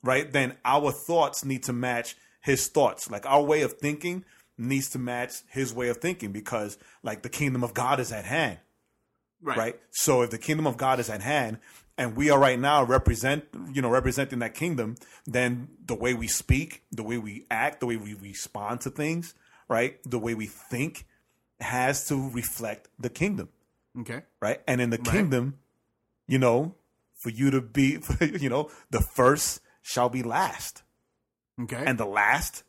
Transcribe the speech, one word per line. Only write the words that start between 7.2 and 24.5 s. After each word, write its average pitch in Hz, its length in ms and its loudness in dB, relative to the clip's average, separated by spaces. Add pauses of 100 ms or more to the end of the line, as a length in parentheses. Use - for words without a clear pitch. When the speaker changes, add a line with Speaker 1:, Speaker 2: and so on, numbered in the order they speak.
Speaker 1:
the 117 60 -12
kingdom 127 360 -2
of 117 100 -8
God 131 240 2
is 117 140 -4
at 104 120 -8
hand. 117 340 -2 (840)
Speaker 2:
Right. 131 160 -2
Speaker 1:
Right? 113 220 -2 (100)
So 131 320 4
if 120 80 0
the 113 80 -8
kingdom 156 280 -2
of 123 100 0
God 131 240 2
is 110 100 -4
at 101 120 -8
hand, 120 360 -2 (400)
and 120 180 -2
we 147 140 4
are 139 80 8
right 131 200 8
now 139 260 4
represent, 131 600 2 (280)
you 135 100 -2
know, 123 60 0
representing 127 520 2
that 113 140 -6
kingdom, 123 400 -4 (320)
then 123 420 0 (160)
the 120 120 -4
way 123 180 0
we 113 140 -4
speak, - 540 0 (100)
the 110 100 -8
way 117 160 -4
we 107 320 -10
act, 123 300 -2
the 131 60 -2
way 117 100 -2
we 104 180 -10
respond 101 680 -8
to 135 80 -6
things, 165 440 -6 (340)
right, 120 360 2
the 123 140 -4
way 113 160 -2
we 107 120 -6
think - 600 -8 (520)
has 127 500 -2
to 135 260 -2
reflect 113 520 -8 (120)
the 123 100 -6
kingdom. 120 400 -4 (520)
Speaker 2:
Okay. 113 200 -10 (220)
Speaker 1:
Right? - 260 0